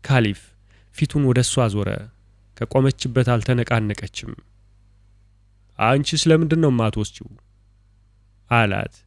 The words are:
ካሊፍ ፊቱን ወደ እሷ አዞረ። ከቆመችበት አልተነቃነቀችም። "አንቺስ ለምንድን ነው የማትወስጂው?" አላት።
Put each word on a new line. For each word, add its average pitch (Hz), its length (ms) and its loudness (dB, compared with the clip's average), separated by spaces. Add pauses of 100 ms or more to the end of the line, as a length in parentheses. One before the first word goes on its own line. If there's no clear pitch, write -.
ካሊፍ 113 360 0 (560)
ፊቱን 147 300 -2
ወደ 123 140 4
እሷ - 220 0
አዞረ። 101 280 0 (680)
ከቆመችበት 131 720 0
አልተነቃነቀችም። 113 1000 -2 (1500)
"አንቺስ 139 460 0
ለምንድን 160 360 4
ነው 147 100 4
የማትወስጂው?" 110 580 -2 (1200)
አላት። 104 420 0 (140)